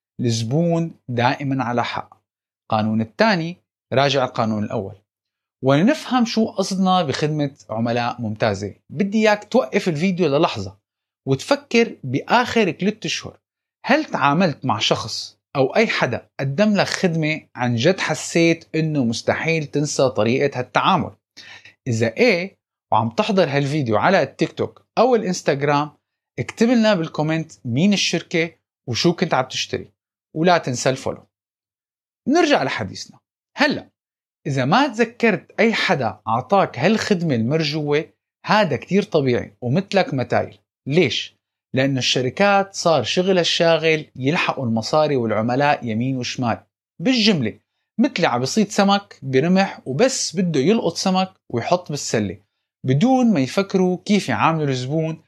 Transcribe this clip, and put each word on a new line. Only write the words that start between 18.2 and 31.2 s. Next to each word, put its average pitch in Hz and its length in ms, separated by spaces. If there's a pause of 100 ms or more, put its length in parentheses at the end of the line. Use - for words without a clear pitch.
إنه 156 280
مستحيل 131 600
تنسى 147 440
طريقة 131 500
هالتعامل؟ 139 520 (760)
إذا 113 300
إيه، 202 400 (340)
وعم 117 180
تحضر 190 400
هالفيديو 139 480
على 160 260
التيك - 280
توك - 340 (120)
أو 240 180
الإنستغرام، 147 760 (480)
اكتب - 280
لنا 220 260
بالكومنت 160 580 (140)
مين 147 280
الشركة 170 580 (380)
وشو 165 240
كنت 170 200
عم 131 120
تشتري، - 460 (440)
ولا 170 220
تنسى 139 320
الفولو. 107 380 (1000)